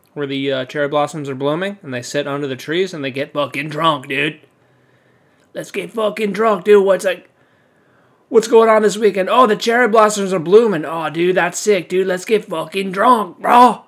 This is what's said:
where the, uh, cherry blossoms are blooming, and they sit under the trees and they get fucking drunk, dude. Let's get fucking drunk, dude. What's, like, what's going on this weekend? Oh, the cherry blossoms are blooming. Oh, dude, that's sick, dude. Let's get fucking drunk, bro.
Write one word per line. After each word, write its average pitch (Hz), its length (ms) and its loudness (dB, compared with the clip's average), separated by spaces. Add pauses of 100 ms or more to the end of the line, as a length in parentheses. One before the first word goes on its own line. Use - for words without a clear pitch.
(140)
where 147 140 -8
the, 135 240 -4
uh, 131 140 -4
cherry 147 200 -4
blossoms 147 420 -4
are 139 60 -8
blooming, 165 480 -4
and 143 100 -12
they 123 80 -6
sit 143 280 -6
under 143 180 -6
the 131 80 -6
trees 180 400 -4
and 147 100 -10
they 135 60 -6
get 135 220 -8
fucking 143 380 -6
drunk, 151 360 -2
dude. 143 320 -4 (1120)
Let's - 200 -12
get 175 180 -8
fucking 214 420 -4
drunk, 202 320 0
dude. 208 220 6
What's, 185 180 2
like, - 240 -4 (1000)
what's 220 180 2
going 226 220 4
on 220 140 4
this 202 140 0
weekend? 196 320 0
Oh, 220 200 4
the 208 80 0
cherry 233 320 0
blossoms 208 440 2
are 190 60 0
blooming. 180 460 4
Oh, 160 260 -6
dude, 175 240 0
that's 175 240 -2
sick, 196 300 0
dude. 185 180 0
Let's 180 180 -4
get 202 200 0
fucking 185 480 -6
drunk, 202 480 2
bro. 233 480 4